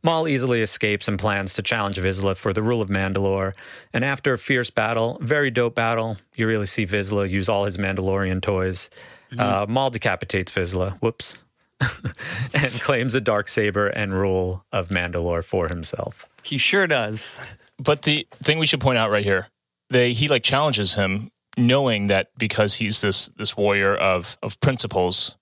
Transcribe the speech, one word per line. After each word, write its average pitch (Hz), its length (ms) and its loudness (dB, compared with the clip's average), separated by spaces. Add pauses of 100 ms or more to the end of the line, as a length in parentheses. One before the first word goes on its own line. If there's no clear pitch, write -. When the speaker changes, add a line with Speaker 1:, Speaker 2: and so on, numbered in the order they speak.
Speaker 1:
Maul 160 240 2
easily 123 340 0
escapes 104 460 -2
and 101 100 -2
plans 98 360 -2
to 107 80 -4
challenge 101 340 -2
Vizsla 95 400 -2
for 104 160 -2
the 110 100 -2
rule 117 180 2
of 98 80 -4
Mandalore. 95 680 0 (380)
And 120 120 0
after 139 280 0
a 120 60 0
fierce 123 320 -2
battle, 113 500 0
very 143 300 2
dope 120 240 0
battle, 113 440 0 (180)
you 113 100 0
really 107 200 0
see 104 200 -2
Vizsla 101 420 0
use 92 200 0
all 101 160 2
his 95 120 -4
Mandalorian 95 640 -2
toys. 92 480 -2 (440)
Speaker 2:
Mm-hmm. 117 80 -4
Speaker 1:
Uh, 101 260 2
Maul 131 240 2
decapitates 98 600 -2
Vizsla. 92 480 -2
Whoops. - 340 -4 (460)
<laughs> - 0 - (760)
And 135 180 2 (100)
claims 123 320 0
the 131 60 2
Darksaber 104 720 0
and 101 200 -2
rule 92 560 0
of 90 200 -4
Mandalore 87 540 -2
for 90 220 0
himself. - 600 -8 (160)
Speaker 2:
He 147 120 -6
sure 190 300 2
does. 113 480 -2 (460)
Speaker 3:
But 147 220 2
the 151 260 0 (160)
thing 156 160 2
we 156 60 2
should 147 140 0
point 127 180 4
out 110 120 2
right 104 140 2
here, 95 240 0 (400)
they, 123 260 4
he, 127 120 2
like, 135 160 4
challenges 135 520 2
him, 101 360 -2 (260)
knowing 120 520 4
that 95 280 2
because 107 380 0
he's 104 280 -2
this, - 260 0 (100)
this 104 180 -4
warrior 101 380 4
of, 90 480 0
of - 160 -8
principles 98 840 0